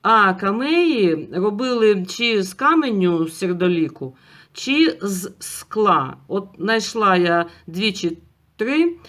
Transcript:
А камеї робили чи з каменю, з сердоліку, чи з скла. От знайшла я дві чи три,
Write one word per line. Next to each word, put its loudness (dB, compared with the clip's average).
А 4
камеї 0
робили 2
чи -2
з -8
каменю, 2
з -12
сердоліку, -2
чи 0
з -6
скла. -2
От -6
знайшла 0
я 2
дві -2
чи -6
три, -2